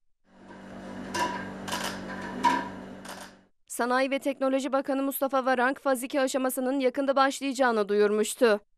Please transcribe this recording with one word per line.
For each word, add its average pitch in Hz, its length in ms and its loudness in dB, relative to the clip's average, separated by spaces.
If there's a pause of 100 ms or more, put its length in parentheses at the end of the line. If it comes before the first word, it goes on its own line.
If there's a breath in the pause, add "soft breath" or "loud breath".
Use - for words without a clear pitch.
(3750)
Sanayi 247 440 0
ve 277 80 0
Teknoloji 269 520 0
Bakanı 269 320 0
Mustafa 269 420 0
Varank, 262 360 2
faz 262 220 0
iki 277 180 0
aşamasının 262 580 0
yakında 269 360 2
başlayacağını 262 760 2
duyurmuştu. 208 680 4 (180)